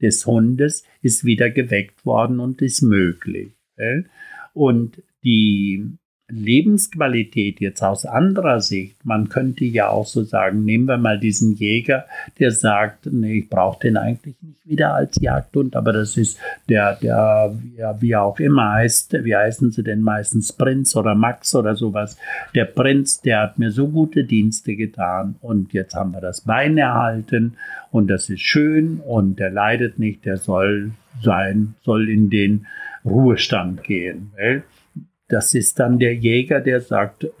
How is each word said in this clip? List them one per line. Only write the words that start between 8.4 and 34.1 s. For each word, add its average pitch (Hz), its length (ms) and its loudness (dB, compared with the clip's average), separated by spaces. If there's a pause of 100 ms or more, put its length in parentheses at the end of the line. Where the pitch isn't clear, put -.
Sicht, 98 420 -6
man 107 260 -2
könnte 131 360 -2
ja 113 240 2
auch 104 160 0
so - 180 -2
sagen, 104 400 0
nehmen 113 220 2
wir 131 140 0
mal 110 200 0
diesen 107 360 2
Jäger, 120 500 0 (320)
der 131 140 4
sagt, 104 600 0
nee, 110 280 0
ich - 100 -8
brauch 92 300 0
den 110 180 2
eigentlich 117 440 -4
nicht 156 220 -20
wieder 147 300 0
als - 260 -2
Jagdhund, 135 560 -2
aber 117 160 0
das 107 260 -2
ist 117 200 0 (320)
der, 104 320 2
der, 107 560 2 (180)
ja, 107 240 -6
wie 117 160 2
auch 101 240 0
immer 135 340 4
heißt, - 500 0
wie 113 120 2
heißen 113 360 2
sie 110 100 -4
denn 107 200 -2
meistens, 107 520 0
Prinz 131 420 0
oder 107 200 2
Max 117 400 0
oder 110 200 2
sowas. 107 400 -4 (380)
Der 120 120 2
Prinz, 135 560 0
der 110 200 2
hat 107 160 -2
mir 113 140 0
so 131 160 0
gute 156 360 0
Dienste 110 520 0
getan 98 640 -6
und 104 320 -4
jetzt 95 220 -6
haben 95 180 -4
wir 92 80 -12
das 90 200 -8
Bein 139 360 0
erhalten 117 800 0 (320)
und 107 180 2
das 95 220 -2
ist 95 120 -8
schön 156 580 2
und 101 400 0
der 95 100 -2
leidet 107 480 0
nicht, 107 280 -4
der 95 120 -4
soll 101 540 -2 (320)
sein, 101 580 0
soll 110 260 0
in 107 220 4
den 104 380 0 (360)
Ruhestand 101 800 2
gehen, 90 540 -6